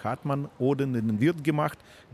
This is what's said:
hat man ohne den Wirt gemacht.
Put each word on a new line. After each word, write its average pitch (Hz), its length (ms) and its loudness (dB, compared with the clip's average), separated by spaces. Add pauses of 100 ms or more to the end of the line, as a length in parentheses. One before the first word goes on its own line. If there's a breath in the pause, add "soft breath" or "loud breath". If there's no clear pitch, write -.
hat 117 220 -4
man 139 240 -2 (100)
ohne 135 280 2
den 113 340 0
Wirt 156 240 2
gemacht. 151 340 0 (360 loud breath)